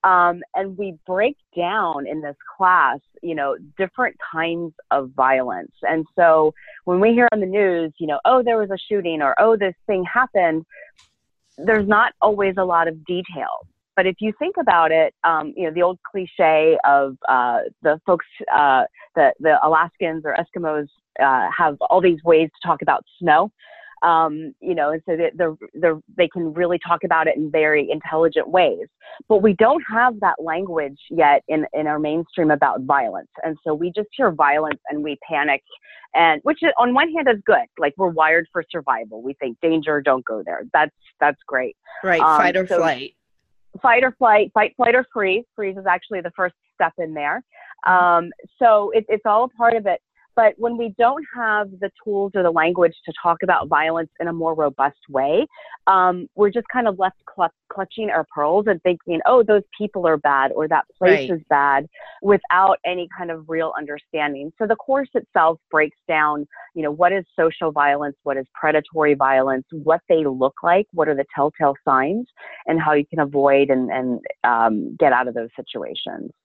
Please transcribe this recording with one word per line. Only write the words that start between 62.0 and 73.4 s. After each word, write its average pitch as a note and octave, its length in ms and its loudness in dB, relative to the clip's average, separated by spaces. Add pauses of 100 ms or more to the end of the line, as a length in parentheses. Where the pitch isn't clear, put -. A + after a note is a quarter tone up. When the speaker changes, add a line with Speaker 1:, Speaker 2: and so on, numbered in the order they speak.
Speaker 1:
without F#3+ 640 2
any F3+ 320 -6
kind F3 140 -8
of D#3+ 180 -12
real D#3+ 280 -4
understanding. D3 800 -8
So A3 80 -2
the G#3+ 120 0
course C4+ 360 -2
itself E3 460 0 (100)
breaks D#3 280 0 (100)
down, D3+ 400 -2 (260)
you D#3+ 100 -8
know, D3 80 -2
what F3 200 2
is F#3+ 140 -4 (120)
social D#3+ 340 -2
violence, C#3+ 520 0
what C#3 140 -4
is C3 160 -8
predatory D3+ 600 0
violence, C3+ 560 0
what D#3+ 360 0
they D#3+ 160 2
look C3 400 -2
like, F3+ 300 2
what D#3 160 0
are C#3+ 60 0
the C#3 100 -4 (100)
telltale C#3+ 480 0
signs, D3+ 440 0 (380)
and E3 140 0
how D#3 140 0
you D3 120 0
can E3 140 -6
avoid C#3 520 2